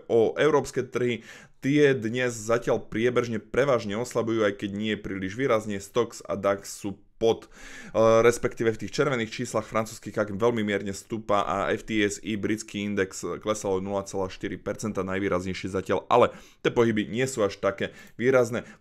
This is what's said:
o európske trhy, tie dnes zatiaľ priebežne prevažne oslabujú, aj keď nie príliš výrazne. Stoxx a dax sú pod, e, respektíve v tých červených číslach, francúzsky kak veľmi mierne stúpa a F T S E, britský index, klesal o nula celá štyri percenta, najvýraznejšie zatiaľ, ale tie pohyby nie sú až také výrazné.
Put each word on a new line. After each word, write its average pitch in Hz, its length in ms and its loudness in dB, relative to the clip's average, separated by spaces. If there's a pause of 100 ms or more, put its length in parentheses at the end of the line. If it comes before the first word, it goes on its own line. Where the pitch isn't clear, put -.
o 113 320 4
európske 139 480 2
trhy, 123 400 -2 (320)
tie 143 320 6
dnes 120 400 0
zatiaľ 113 560 -2
priebežne 117 560 0
prevažne 117 560 0
oslabujú, 113 480 0
aj 101 160 -2
keď 104 80 -4
nie 104 240 -2
príliš 95 400 -6
výrazne. 110 480 0
Stoxx - 400 -2
a 98 160 -4
dax 98 320 0
sú - 320 -10 (200)
pod, 113 240 4
e, - 560 -4 (240)
respektíve 117 480 2
v 113 80 -10
tých 101 160 -6
červených 131 320 0
číslach, 117 320 -4
francúzsky 110 480 -6
kak 101 240 -2
veľmi 113 320 2
mierne 101 240 -2
stúpa 104 560 -2
a 87 240 0
F 107 160 -4
T 107 160 2
S 101 160 0
E, 104 160 -6
britský 104 480 -4
index, 98 400 -4 (160)
klesal 107 400 -2
o 95 40 -4
nula 98 200 -4
celá 98 240 -6
štyri 92 320 -8
percenta, 98 480 -6
najvýraznejšie 95 640 -4
zatiaľ, 95 400 -2
ale 117 240 6 (320)
tie 131 80 0
pohyby 113 320 2
nie 104 240 -2
sú 107 160 0
až - 160 -6
také 98 320 -2 (240)
výrazné. 120 480 2 (140)